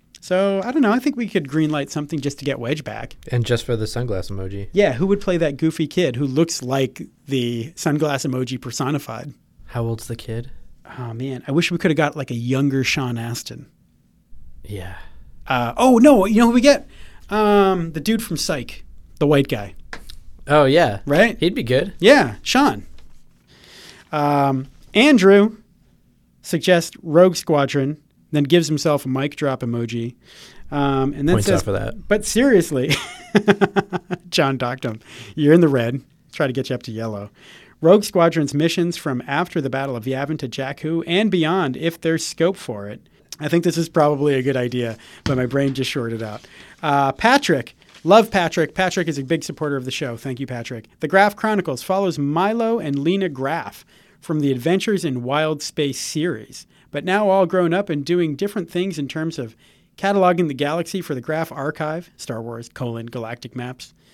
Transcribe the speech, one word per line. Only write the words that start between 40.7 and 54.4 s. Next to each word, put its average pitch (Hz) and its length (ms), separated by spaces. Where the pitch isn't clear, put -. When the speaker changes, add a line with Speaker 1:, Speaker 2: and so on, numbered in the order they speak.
Speaker 1:
and 196 240
beyond, 160 460
if 165 240
there's 165 240
scope - 320
for 101 320
it." 107 120
I 151 80
think 170 160
this 165 140
is 165 100
probably 147 460
a 131 80
good 131 140
idea, 120 400
but 139 120
my 127 100
brain 139 280
just 127 160
shorted 117 320
out. 107 200
Uh, 143 300
Patrick. 220 640
Love 214 260
Patrick. 170 440
Patrick 180 340
is 143 100
a 139 60
big 156 200
supporter 147 320
of 127 80
the 131 60
show. 123 260
Thank 127 240
you, 135 60
Patrick. 117 420
"The 156 80
Graf 202 280
Chronicles 196 460
follows 185 360
Milo 214 600
and 143 200
Lena 180 300
Graf 135 560
from 156 200